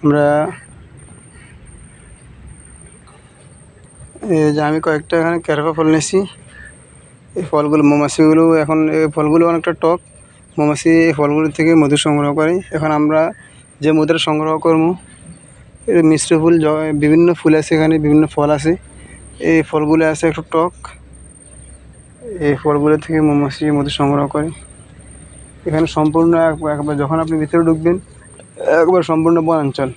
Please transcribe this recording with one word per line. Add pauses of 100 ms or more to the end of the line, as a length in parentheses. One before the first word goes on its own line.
আমরা (4000)
এই
যে
আমি
কয়েকটা
এখানে
কেরপা
ফল
নিয়েছি। (1200)
এই
ফলগুলো,
মৌমাছিগুলো (200)
এখন, (180)
এই (100)
ফলগুলো
অনেকটা (120)
টক। (580)
মৌমাছি (180)
এই
ফলগুলো (100)
থেকে (100)
মধু
সংগ্রহ (100)
করে। (220)
এখন (100)
আমরা (600)
যে
মধুটা
সংগ্রহ (120)
করবো, (1000)
এটা (100)
মিশ্র (100)
ফুল,
জ-, (100)
বিভিন্ন (120)
ফুল
আছে
এখানে, (100)
বিভিন্ন (120)
ফল
আছে। (760)
এই (100)
ফলগুলো (100)
আছে
একটু (120)
টক। (1700)
এই
ফলগুলো
থেকে
মৌমাছি (140)
মধু
সংগ্রহ
করে। (1160)
এখানে (100)
সম্পূর্ণ (160)
এক-,
একবার
যখন
আপনি
ভিতরে
ঢুকবেন, (840)
একবার
সম্পূর্ণ (100)
বনাঞ্চল